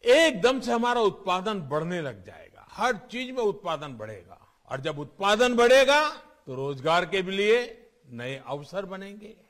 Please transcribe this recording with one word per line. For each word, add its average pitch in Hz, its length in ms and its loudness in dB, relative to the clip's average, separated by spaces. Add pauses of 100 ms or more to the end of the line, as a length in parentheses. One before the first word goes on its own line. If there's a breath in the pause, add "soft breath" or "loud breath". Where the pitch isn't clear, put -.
एकदम 254 560 4
से 233 120 -4
हमारा 240 300 0
उत्पादन 190 580 -2
बढ़ने 160 420 -4
लग 110 240 -10
जाएगा। 90 460 -20
हर 240 220 -2 (180)
चीज 247 200 -8
में 254 120 -4
उत्पादन 160 500 -4
बढ़ेगा, 104 540 -16 (220)
और 135 120 -8
जब 147 180 -6
उत्पादन 208 560 0
बढ़ेगा, 269 540 6 (380)
तो 131 80 -10
रोजगार 143 500 0
के 190 160 -4
भी 180 100 -6
लिए 214 580 -2 (220)
नए 127 360 -10
अवसर 147 380 -8
बनेंगे। 202 520 -16 (120)